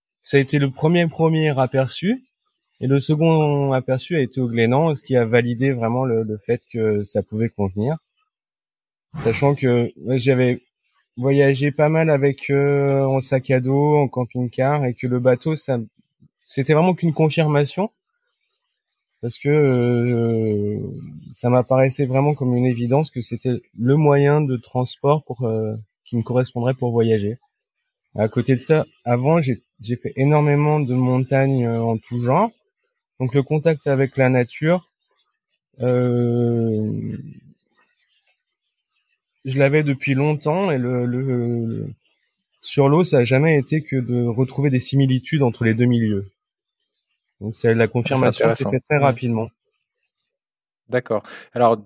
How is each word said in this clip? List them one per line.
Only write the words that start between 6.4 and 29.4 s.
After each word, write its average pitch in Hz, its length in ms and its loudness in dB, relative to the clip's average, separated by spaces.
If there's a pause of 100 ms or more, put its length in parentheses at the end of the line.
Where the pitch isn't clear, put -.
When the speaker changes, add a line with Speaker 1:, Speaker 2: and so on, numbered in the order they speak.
Speaker 1:
que 107 320 0
ça 104 180 -4
pouvait 110 280 -4
convenir. 101 460 -4 (1300)
Sachant 139 320 0
que, 120 440 0
ouais, 117 200 -4
j'avais 123 420 2 (560)
voyagé 139 540 2
pas 151 200 2
mal 160 200 2
avec 139 400 0
eux 139 540 0
en 135 160 0
sac 131 300 -4
à 127 100 2
dos, 143 360 2
en 143 120 2
camping-car, 127 760 -2
et 123 80 -2
que - 120 -8
le 123 140 0
bateau, 127 360 2
ça, 127 220 -4 (680)
c'était 139 260 -2
vraiment 170 200 4
qu'une 165 180 -2
confirmation. 151 800 0 (1300)
Parce 120 160 -8
que, 139 120 -4
euh, 120 1300 2 (540)
ça 123 180 -2
m'apparaissait 131 560 2
vraiment 139 280 0
comme 123 220 -2
une 123 100 0
évidence 123 440 0
que 123 120 -8
c'était 120 380 -6 (180)
le 127 180 2
moyen 147 440 4
de 131 160 -2
transport 135 680 -2
pour, 123 220 -8
euh, 110 280 -4 (320)
qui 123 100 -6
me 113 60 0
correspondrait 123 520 -2
pour 123 160 -4
voyager. 113 480 0 (800)
À 110 120 0
côté 127 280 0
de - 40 -10
ça, 156 240 0 (200)
avant, 131 360 0